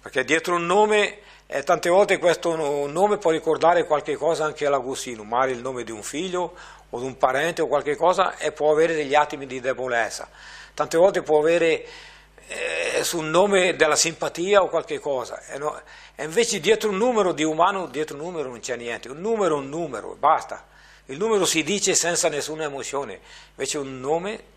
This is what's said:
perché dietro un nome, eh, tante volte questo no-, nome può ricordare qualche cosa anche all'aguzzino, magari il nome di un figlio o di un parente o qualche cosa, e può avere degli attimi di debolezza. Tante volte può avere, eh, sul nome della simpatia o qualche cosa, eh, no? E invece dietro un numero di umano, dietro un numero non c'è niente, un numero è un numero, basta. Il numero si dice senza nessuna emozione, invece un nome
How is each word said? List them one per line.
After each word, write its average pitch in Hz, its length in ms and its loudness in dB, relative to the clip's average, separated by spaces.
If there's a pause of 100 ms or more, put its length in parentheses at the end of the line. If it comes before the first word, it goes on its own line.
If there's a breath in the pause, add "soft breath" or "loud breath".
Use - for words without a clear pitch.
perché 131 220 -4
dietro 160 320 0
un 170 100 -2
nome, 208 540 2 (260 loud breath)
eh, - 180 -6
tante 175 260 0
volte 190 280 4
questo 165 380 2
no-, 143 320 -2
nome 196 300 2
può 165 140 2
ricordare 160 540 2
qualche 147 300 0
cosa 156 300 0
anche 147 200 -4
all'aguzzino, 127 580 -4
magari 123 300 0
il 120 80 -8
nome 123 220 -6
di 113 80 -10
un 107 120 -10
figlio 175 520 -4 (340 loud breath)
o 117 100 -6
di 123 60 -6
un 131 120 -8
parente 147 440 0
o 147 60 0
qualche 139 280 0
cosa, 170 420 2
e 151 140 -2
può 151 200 2
avere 165 220 4
degli 147 220 -2
attimi 147 300 2
di 127 140 -8
debolezza. 123 720 -4 (440 loud breath)
Tante 151 240 -2
volte 185 240 6
può 156 180 4
avere, 165 460 2 (640 loud breath)
eh, 165 560 -4
sul 165 220 -4
nome 180 500 4
della 151 200 4
simpatia 170 680 2
o 170 60 2
qualche 151 320 -4
cosa, 123 460 -4
eh, - 120 -12
no? 147 240 -6 (340 loud breath)
E 143 100 -6
invece 208 340 0
dietro 208 300 2
un 190 80 -2
numero 214 340 2
di 147 120 -2
umano, 170 440 2
dietro 147 300 -6
un 143 60 -10
numero 160 260 -8
non 120 100 -14
c'è 120 160 -6
niente, 117 340 -8
un 143 120 -12
numero 202 340 0
è 143 40 -2
un 135 100 -10
numero, 123 460 -8
basta. 139 520 0 (380 soft breath)
Il 135 120 -10
numero 208 280 2
si 156 180 2
dice 190 320 0
senza 170 320 0
nessuna 151 380 -4
emozione, 135 560 -8 (300 loud breath)
invece 135 260 -4
un 135 220 -8
nome 170 440 -4 (140)